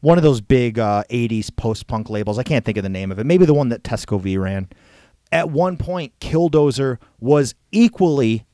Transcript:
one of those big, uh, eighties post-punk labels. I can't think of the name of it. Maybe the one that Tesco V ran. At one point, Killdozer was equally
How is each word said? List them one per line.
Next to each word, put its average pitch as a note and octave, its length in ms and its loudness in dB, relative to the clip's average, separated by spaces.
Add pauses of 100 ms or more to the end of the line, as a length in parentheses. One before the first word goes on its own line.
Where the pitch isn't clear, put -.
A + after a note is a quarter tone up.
one E3 160 6
of E3+ 60 2
those C3+ 160 4
big, A#2 380 2
uh, G#2 320 0
eighties A#2 400 -2
post-punk A2 600 -6
labels. G#2+ 280 -4
I B2+ 40 -4
can't B2 220 -2
think G#2+ 120 -2
of G#2 60 -4
the G2 60 -4
name F#2+ 220 -6
of F#2+ 80 -8
it. A2 80 -4
Maybe F3+ 200 6
the D3+ 80 6
one C#3+ 160 0
that A#2 120 -6
Tesco - 380 -6
V F#2+ 180 -4
ran. F#2+ 300 -6 (640)
At D#3+ 200 -2
one F3 260 -2
point, F3 440 -8
Killdozer D3 800 0 (220)
was C#3 340 0 (160)
equally C#3+ 840 2